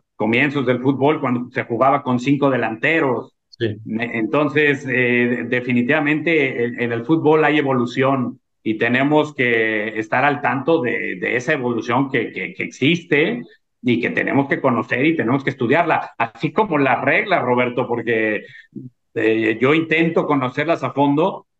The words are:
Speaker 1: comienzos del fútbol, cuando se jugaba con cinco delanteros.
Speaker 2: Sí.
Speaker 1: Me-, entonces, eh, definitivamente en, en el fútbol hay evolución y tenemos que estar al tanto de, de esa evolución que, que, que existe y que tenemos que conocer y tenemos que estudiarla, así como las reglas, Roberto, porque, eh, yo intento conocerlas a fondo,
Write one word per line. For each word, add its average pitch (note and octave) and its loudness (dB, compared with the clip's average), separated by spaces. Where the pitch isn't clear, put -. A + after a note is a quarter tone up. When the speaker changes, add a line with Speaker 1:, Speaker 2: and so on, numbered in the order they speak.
Speaker 1:
comienzos B2+ 0
del A#2+ 0
fútbol, C#3+ 2
cuando B2 -2
se A#2 -4
jugaba C3 0
con B2 0
cinco C#3 2
delanteros. B2+ -2
Speaker 2:
Sí. G#2+ -4
Speaker 1:
Me-, A2+ -6
entonces, C#3+ 0
eh, A#2+ 0
definitivamente C3+ 0
en, A#2+ -4
en A#2+ -2
el A#2 -4
fútbol D#3 2
hay D3+ 2
evolución C3 0
y A2 -2
tenemos C#3 2
que A2 0
estar B2 -2
al C#3+ 0
tanto C3+ 0
de, G2 -4
de G#2+ -2
esa C#3 0
evolución B2 -2
que, G#2+ -2
que, F2+ -8
que - -8
existe E3+ 0
y A#2+ 2
que G2+ -2
tenemos C3+ 0
que E3 -2
conocer B2 0
y D#3+ 2
tenemos C#3+ 0
que D3 -2
estudiarla, C#3+ 0
así - -4
como G#3 0
las C3 2
reglas, F3 0
Roberto, B2 0
porque, A2+ -2
eh, A2 2
yo C3+ 4
intento E3 2
conocerlas C#3+ 0
a B2 -4
fondo, C#3+ 0